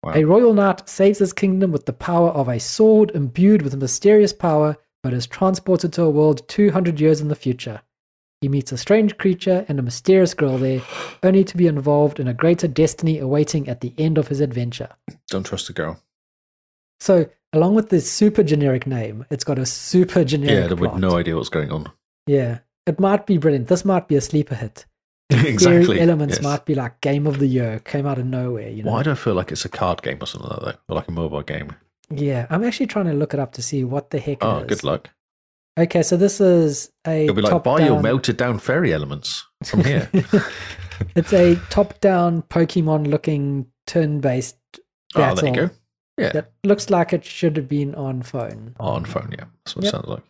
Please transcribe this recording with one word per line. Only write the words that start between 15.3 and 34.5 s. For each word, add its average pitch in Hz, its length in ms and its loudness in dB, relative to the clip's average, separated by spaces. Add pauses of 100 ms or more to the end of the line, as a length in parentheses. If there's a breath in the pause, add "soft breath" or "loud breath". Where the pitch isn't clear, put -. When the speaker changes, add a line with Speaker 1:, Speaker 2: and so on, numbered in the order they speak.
Speaker 1:
trust - 240 -8
the - 60 -14
girl. 80 280 -6 (1000)
Speaker 2:
So, 175 280 2 (240)
along 170 240 2
with 214 120 0
this 170 220 0
super 214 320 2
generic 143 440 2
name, 113 440 -8
it's 143 140 -6
got 139 160 -4
a 131 60 -4
super 180 580 0
generic 131 460 0
Speaker 1:
Yeah, 92 40 0
with 87 160 -2
Speaker 2:
plot. 90 100 -6
Speaker 1:
no 92 160 2
idea 82 200 -2
what's - 120 -4
going 76 240 -4
on. 76 180 -8 (360)
Speaker 2:
Yeah. 123 320 0 (280)
It 156 140 -2
might 196 260 2
be 185 120 2
brilliant. 139 300 0
This 180 160 0
might 185 240 0
be 147 80 2
a 139 40 4
sleeper 143 360 -2
hit. - 340 -12
Speaker 1:
<laughs> - 40 -20 (380)
Exactly, 165 540 6 (100)
Speaker 2:
Fairy 180 40 2
Elements 156 360 2
Speaker 1:
yes. - 80 -4
Speaker 2:
might 143 220 -2
be, 151 80 0
like, 123 260 -6
game 143 260 0
of 139 120 -2
the 139 80 2
year, 120 340 -2
came 143 260 -4
out 139 120 -4
of 123 80 -4
nowhere, 123 420 -6
you 107 140 -12
know? 110 100 -2
Speaker 1:
Why 113 100 0
do 151 100 0
I - 20 0
feel 120 200 -2
like 90 160 -2
it's 76 140 -8
a - 60 -10
card 87 320 -4
game 69 180 -6
or - 60 -10
something - 240 -12
like - 100 -8
that, - 200 -10 (100)
or, - 60 -6
like, 78 120 -6
a - 40 -10
mobile 78 300 -6
game? 76 320 -10 (360)
Speaker 2:
Yeah, 139 400 -4
I'm 170 140 -2
actually 240 240 -2
trying 202 180 -4
to 160 80 -2
look 147 180 -2
it 143 80 -4
up 131 120 -6
to 123 100 -12
see 135 200 -4
what 131 280 -6
the 156 80 -4
heck 139 240 -6
it - 20 -2
Speaker 1:
Oh, 104 140 -2